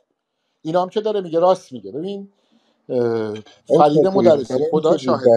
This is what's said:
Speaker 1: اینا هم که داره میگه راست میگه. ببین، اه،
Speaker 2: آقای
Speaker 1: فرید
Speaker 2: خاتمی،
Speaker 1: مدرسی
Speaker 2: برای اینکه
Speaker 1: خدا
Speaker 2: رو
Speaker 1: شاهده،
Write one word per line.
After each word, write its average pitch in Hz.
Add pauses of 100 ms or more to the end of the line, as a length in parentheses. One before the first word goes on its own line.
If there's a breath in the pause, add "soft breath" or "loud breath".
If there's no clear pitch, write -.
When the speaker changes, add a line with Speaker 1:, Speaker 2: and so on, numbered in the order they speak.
(600)
Speaker 1:
اینا 165
هم 185
که 214
داره 208
میگه 165
راست 180
میگه. 101
ببین، 196 (600)
اه، 131
Speaker 2:
آقای 110 (240 soft breath)
Speaker 1:
فرید 151
Speaker 2:
خاتمی، -
Speaker 1:
مدرسی 151
Speaker 2:
برای 127
اینکه 160
Speaker 1:
خدا 156
Speaker 2:
رو 165
Speaker 1:
شاهده، 135